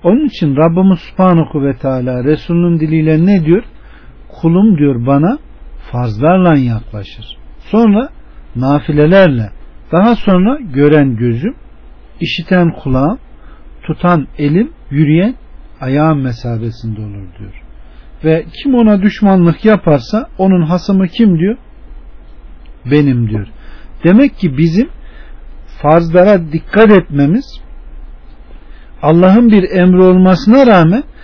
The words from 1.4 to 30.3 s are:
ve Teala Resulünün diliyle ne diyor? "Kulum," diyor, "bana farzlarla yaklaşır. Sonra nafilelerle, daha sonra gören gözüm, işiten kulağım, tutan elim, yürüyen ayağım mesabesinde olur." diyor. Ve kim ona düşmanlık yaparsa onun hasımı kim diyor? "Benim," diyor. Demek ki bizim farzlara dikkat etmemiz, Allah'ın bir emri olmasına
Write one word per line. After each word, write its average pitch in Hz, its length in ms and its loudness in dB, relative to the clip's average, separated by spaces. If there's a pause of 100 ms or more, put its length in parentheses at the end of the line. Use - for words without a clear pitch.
ve 139 140 -4
Teala 127 460 -6
Resulünün 170 560 -2
diliyle 156 460 0
ne 190 200 0
diyor? 175 180 0 (640)
"Kulum," 180 500 0
diyor, 135 280 -2
"bana 151 320 0 (540)
farzlarla 147 680 0
yaklaşır. 113 800 -8 (220)
Sonra 220 500 0 (460)
nafilelerle, 147 960 0 (400)
daha 214 240 2
sonra 208 440 0 (140)
gören 143 420 2
gözüm, 120 400 -4 (640)
işiten 175 500 -2
kulağım, 135 480 -4 (640)
tutan 165 440 -2 (100)
elim, 160 340 -2 (200)
yürüyen 160 440 0 (460)
ayağım 147 400 0
mesabesinde 117 800 -8
olur." 101 380 -16
diyor. - 220 -18 (640)
Ve 160 300 -2
kim 277 220 -2
ona 214 260 2
düşmanlık 190 640 0
yaparsa 202 720 0
onun 185 240 0
hasımı 185 460 -2
kim 185 320 0
diyor? 202 180 -2 (1300)
"Benim," 131 380 0
diyor. 101 180 -6 (560)
Demek 226 340 4
ki 139 200 -4
bizim 170 320 0 (920)
farzlara 170 720 2
dikkat 208 400 2
etmemiz, 165 720 0 (1400)
Allah'ın 185 480 4
bir 196 220 2
emri 185 300 2
olmasına 185 640 4